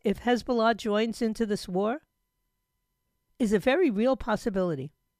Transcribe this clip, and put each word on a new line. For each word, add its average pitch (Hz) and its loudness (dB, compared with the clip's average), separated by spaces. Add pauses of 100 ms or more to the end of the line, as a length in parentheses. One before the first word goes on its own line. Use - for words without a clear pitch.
if 202 0
Hezbollah 233 2
joins 214 -2
into 226 -2
this 202 -4
war 208 -2 (1400)
is 220 2
a 208 4
very 277 4
real 233 2
possibility. 185 -2 (280)